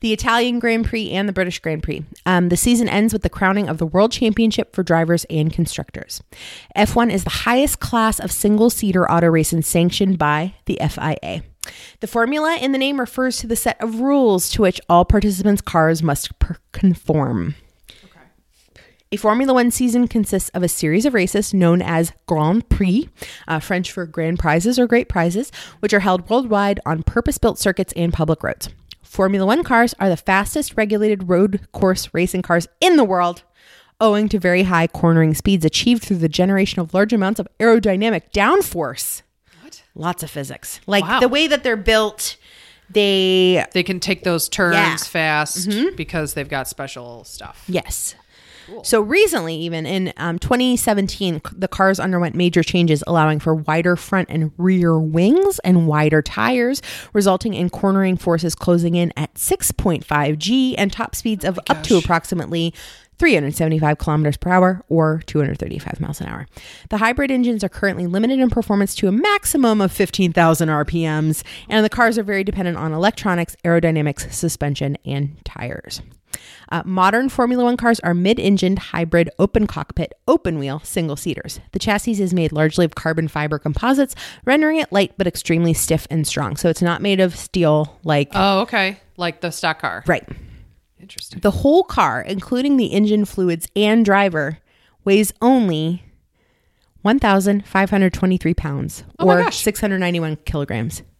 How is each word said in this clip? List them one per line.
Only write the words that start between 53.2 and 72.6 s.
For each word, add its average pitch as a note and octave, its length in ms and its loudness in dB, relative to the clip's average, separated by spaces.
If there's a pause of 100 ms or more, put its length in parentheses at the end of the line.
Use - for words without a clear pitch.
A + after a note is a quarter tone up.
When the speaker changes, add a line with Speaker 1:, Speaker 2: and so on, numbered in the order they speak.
Speaker 1:
for D#3+ 160 0
wider E3 400 0
front - 340 -4
and D#3 260 -2
rear F3 420 2
wings G3 600 2
and E3+ 280 4
wider D3+ 340 4
tires, A#3+ 580 -2 (320)
resulting G3 420 0
in F3 160 0
cornering F#3+ 460 0
forces E3+ 380 -2
closing E3+ 400 2
in F3 220 0
at D3+ 200 -6
six - 360 -2
point - 320 -2
five D3 340 0
G B3+ 400 0
and G3 140 0
top - 240 -8
speeds G#3+ 280 -4
Speaker 2:
Oh E3 40 0
Speaker 1:
of F3+ 80 -4
Speaker 2:
my - 180 -2
Speaker 1:
up D#3 80 -8
to A#3+ 120 2
Speaker 2:
gosh. C4+ 100 4
Speaker 1:
approximately E3 680 -2 (460)
three D#4+ 160 4
hundred D3 220 0
seventy-five D#3 420 0
kilometers D3+ 380 0
per - 140 -4
hour F#3 380 2
or D#3+ 380 0
two - 140 -2
hundred C#3+ 180 -2
thirty-five - 420 -10
miles - 200 -8
an - 80 -10
hour. A1+ 180 -12 (440)
The G#3+ 80 -4
hybrid B3+ 340 0
engines A#3+ 320 0
are F#3 40 -2
currently F#3 380 -4
limited A3 320 0
in B3+ 100 4
performance G3+ 460 0
to G3+ 140 0
a F#3 40 2
maximum C#4 680 2
of F#3+ 100 2
fifteen F3+ 420 0
thousand E3 360 4
R D3+ 160 0
P E3 200 -2
Ms, D#3 380 -2 (260)
and G#3+ 160 2
the G#3+ 60 0
cars A#3 260 2
are A3+ 60 -2
very G3 220 -2
dependent F3+ 340 -4